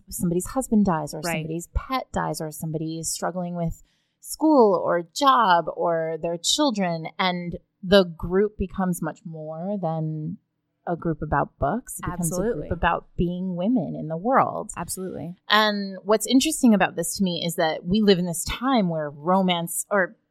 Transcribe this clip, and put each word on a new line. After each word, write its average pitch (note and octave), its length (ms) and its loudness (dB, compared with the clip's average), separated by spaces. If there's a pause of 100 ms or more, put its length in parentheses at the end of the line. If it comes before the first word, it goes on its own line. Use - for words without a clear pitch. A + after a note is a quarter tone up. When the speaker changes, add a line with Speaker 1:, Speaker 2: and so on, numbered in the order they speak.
Speaker 1:
somebody's F3 380 -2
husband A3 380 2
dies D#3 280 0
or D#3+ 60 -10
Speaker 2:
Right. E3 200 -4
Speaker 1:
somebody's D#3+ 360 -6
pet - 380 -2
dies D#3+ 280 -2
or D#3 100 -6
somebody D#3+ 480 -6
is D#3+ 120 -6
struggling F3 440 -6
with E3+ 280 -4 (380)
school C4 540 6
or F3 280 0 (100)
job A3 520 4 (100)
or E3 460 0
their E3+ 160 -2
children. F3+ 720 0 (120)
And F3 380 -2 (260)
the F#3+ 220 8
group F#3 520 0
becomes F#3 440 -2
much D#3 240 -4
more D#3+ 540 -8
than D#3+ 580 -4 (500)
a F3 80 -2
group E3 260 -4
about D3+ 380 -2
books. F3+ 400 -4
It F3 60 -12
becomes F3 260 -2
a F3+ 40 -4
Speaker 2:
Absolutely. F#3 340 -2
Speaker 1:
group F3 100 -4
about E3+ 280 0 (100)
being F3+ 380 -2
women F3+ 400 0
in D3+ 120 -8
the D#3+ 100 -6
world. G3 600 0
Speaker 2:
Absolutely. F3+ 580 -10 (140)
Speaker 1:
And G#3 540 0
what's G#3+ 240 2
interesting C4 460 4
about F#3 220 2
this F3 220 -6
to G3 60 -2
me F3 220 -2
is E3+ 120 -4
that D#3+ 280 -2
we G3+ 160 2
live G3 180 6
in F3+ 60 -2
this E3+ 200 -6
time A#3+ 440 0
where D#3 200 -4
romance E3+ 840 0
or F#3+ 240 0 (160)